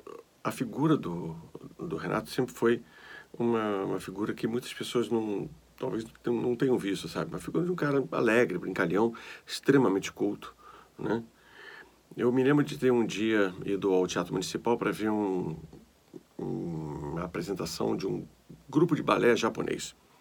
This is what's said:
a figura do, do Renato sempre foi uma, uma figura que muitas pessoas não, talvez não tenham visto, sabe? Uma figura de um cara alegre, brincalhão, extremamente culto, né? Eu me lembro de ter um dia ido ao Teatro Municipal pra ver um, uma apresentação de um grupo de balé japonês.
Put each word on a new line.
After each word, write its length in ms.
a 80
figura 440
do, 400
do 180
Renato 320
sempre 240
foi 300
uma, 480
uma 140
figura 360
que 100
muitas 260
pessoas 380
não, 400
talvez 260
não 320
tenham 220
visto, 300
sabe? 240
Uma 80
figura 260
de 60
um 40
cara 360
alegre, 480
brincalhão, 560
extremamente 640
culto, 440
né? 260
Eu 120
me 140
lembro 180
de 160
ter 140
um 140
dia 480
ido 300
ao 120
Teatro 280
Municipal 440
pra 140
ver 180
um, 460
uma 840
apresentação 720
de 100
um 220
grupo 280
de 40
balé 360
japonês. 580